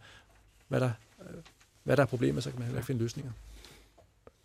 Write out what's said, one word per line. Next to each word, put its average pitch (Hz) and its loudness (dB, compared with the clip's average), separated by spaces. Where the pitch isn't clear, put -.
hvad 131 2
der, 127 4
øh, 180 -12
hvad 131 4
der 143 8
er 131 6
problemet, 135 2
så 143 -4
kan 127 -8
man 120 -4
heller 127 -4
ikke 117 -4
finde 127 0
løsninger. 123 -4